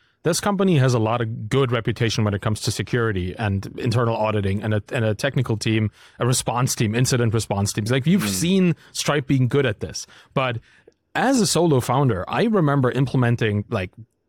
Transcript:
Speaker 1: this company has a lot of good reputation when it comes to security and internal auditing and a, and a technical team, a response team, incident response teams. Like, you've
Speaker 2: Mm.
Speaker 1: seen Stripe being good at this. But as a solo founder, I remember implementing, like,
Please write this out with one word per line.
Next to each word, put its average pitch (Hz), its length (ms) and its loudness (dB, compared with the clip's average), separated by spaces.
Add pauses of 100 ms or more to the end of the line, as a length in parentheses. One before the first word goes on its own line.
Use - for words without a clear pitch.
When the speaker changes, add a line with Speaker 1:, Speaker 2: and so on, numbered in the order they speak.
(240)
Speaker 1:
this 170 160 0
company 190 380 2
has 131 160 4
a 120 60 2
lot 110 200 0
of 113 300 -6
good 131 240 2
reputation 113 500 0
when 104 120 0
it 98 60 -4
comes 110 200 -2
to 113 100 -2
security 104 640 -2
and 98 280 -2 (120)
internal 117 380 0
auditing 107 480 -2
and 107 120 -2
a, 104 80 -2 (100)
and 123 100 -2
a 110 100 0
technical 123 440 -2
team, 110 340 0 (280)
a 120 60 -2
response 123 480 0
team, 110 220 -2
incident 120 380 0
response 101 400 -2
teams. 110 180 -2
Like, 131 160 0
you've 185 140 4
Speaker 2:
Mm. 208 80 -2
Speaker 1:
seen 185 460 2 (180)
Stripe 147 340 -2
being 127 220 2
good 139 160 2
at 110 160 -2
this. - 260 -10 (260)
But 127 260 -2 (560)
as 233 260 2
a 190 60 2
solo 156 340 4
founder, 123 480 2
I 160 160 0
remember 143 460 2
implementing, 120 760 0
like, 110 240 -4 (380)